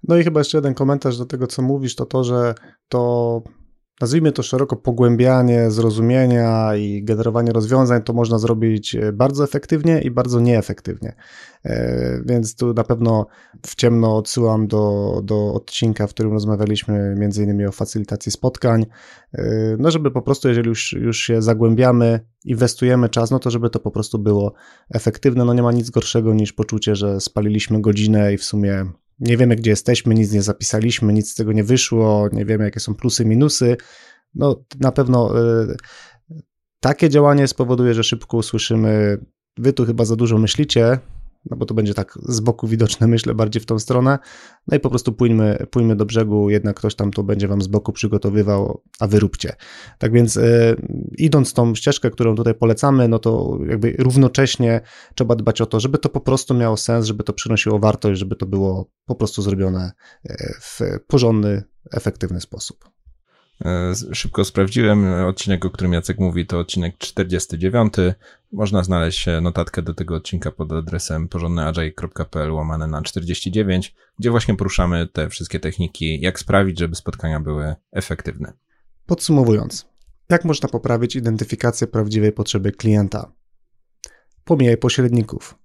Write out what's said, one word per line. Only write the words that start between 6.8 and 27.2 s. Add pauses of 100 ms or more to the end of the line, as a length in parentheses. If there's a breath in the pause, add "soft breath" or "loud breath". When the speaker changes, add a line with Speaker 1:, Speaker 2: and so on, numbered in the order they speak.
Speaker 1:
generowanie
rozwiązań,
to
można
zrobić,
e,
bardzo
efektywnie
i
bardzo
nieefektywnie. (500 loud breath)
E,
więc
tu
na
pewno (380 loud breath)
w
ciemno
odsyłam
do,
do
odcinka,
w
którym
rozmawialiśmy
między
innymi
o
facylitacji
spotkań. (480 loud breath)
E, (360)
no,
żeby
po
prostu,
jeżeli
już,
już
się
zagłębiamy, (260)
inwestujemy
czas,
no
to
żeby
to
po
prostu
było (400 soft breath)
efektywne.
No,
nie
ma
nic
gorszego
niż
poczucie,
że